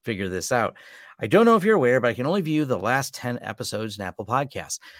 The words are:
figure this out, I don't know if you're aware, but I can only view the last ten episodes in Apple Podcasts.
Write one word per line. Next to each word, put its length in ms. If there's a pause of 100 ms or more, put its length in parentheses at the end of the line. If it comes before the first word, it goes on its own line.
figure 260
this 220
out, 240 (440)
I 80
don't 180
know 100
if 80
you're 120
aware, 260
but 80
I 40
can 120
only 160
view 240
the 140
last 340
ten 280
episodes 560
in 80
Apple 200
Podcasts. 540 (200)